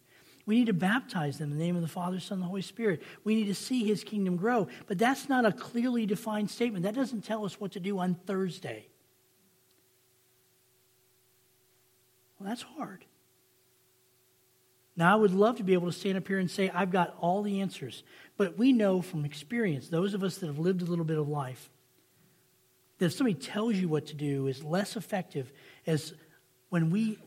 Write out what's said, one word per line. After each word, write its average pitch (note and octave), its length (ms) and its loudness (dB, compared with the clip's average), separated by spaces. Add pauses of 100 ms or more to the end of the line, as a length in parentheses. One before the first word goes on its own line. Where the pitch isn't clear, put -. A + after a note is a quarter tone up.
(460)
We G#3 100 2
need B3 100 6
to G#3+ 80 2
baptize F3 640 0
them D3 140 -6
in D3 80 -4
the E3 40 -2
name F3 120 0
of E3+ 80 0
the E3 40 -2
Father, F3+ 320 -4
Son, F#3+ 180 -6
and F#3 40 -4
the F3+ 60 -4
Holy F#3+ 160 -4
Spirit. G#3 400 -2 (200)
We G#3+ 120 2
need A3 100 2
to G3 80 0
see B3 300 -2
his G#3 200 0
kingdom F#3+ 320 -2
grow. G#3 320 2 (200)
But G3 100 -2
that's B3 320 2
not B3+ 160 4
a G3+ 60 6
clearly A#3 560 0
defined G#3+ 420 -2
statement. G#3+ 340 -2
That G#3 120 -2
doesn't B3+ 260 -2
tell G#3+ 240 -4
us - 140 -8
what F#3+ 140 -6
to G3+ 60 -10
do F#3+ 200 -2
on F3+ 160 0
Thursday. F3 720 -6 (3500)
Well, G3 100 -8
that's A#3+ 140 -6
hard. G3+ 420 -12 (1900)
Now, F3 180 6
I - 40 8
would G#3 160 6
love G#3+ 240 4
to A3 60 -6
be F#3 100 2
able F3 120 4
to E3+ 120 -4
stand F#3+ 200 -2
up F#3 100 -6
here F#3+ 120 0
and F#3 100 0
say, F#3+ 220 0
"I've F#3 180 0
got F3+ 300 2
all F#3 240 0
the G3 180 -2
answers." C#3+ 420 -8 (320)
But E3+ 220 0
we C4 160 6
know G3 300 4
from D3+ 220 -4
experience, E3+ 640 -2
those F#3+ 260 0
of F#3+ 80 -2
us F#3+ 160 -4
that E3+ 80 -4
have C#3+ 100 -6
lived F3 240 2
a F3+ 40 -2
little E3+ 200 0
bit D#3 140 0
of D3 80 0
life, C#3 420 -6 (1300)
that F#3 80 2
if D#3 80 2
somebody A#3+ 220 2
tells A3 400 -2
you F#3 120 2
what D3+ 200 0
to D#3 80 -12
do C#3 320 -2
is C3+ 160 -4
less F3+ 320 -2
effective E3+ 580 -6 (320)
as D#3 300 -2 (540)
when E3 200 2
we G#3+ 380 0